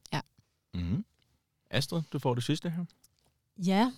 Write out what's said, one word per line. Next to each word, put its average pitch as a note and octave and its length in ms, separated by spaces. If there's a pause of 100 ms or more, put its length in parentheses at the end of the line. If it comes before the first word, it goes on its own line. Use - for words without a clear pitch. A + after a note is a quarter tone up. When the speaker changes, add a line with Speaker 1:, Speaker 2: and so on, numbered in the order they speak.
(120)
Speaker 1:
Ja. G3+ 80 (540)
Speaker 2:
Mhm. F2+ 300 (640)
Astrid, E3 320 (100)
du D3 60
får C3 160
det B2 100
sidste D#3 260
her. E3+ 140 (720)
Speaker 3:
Ja, G3 420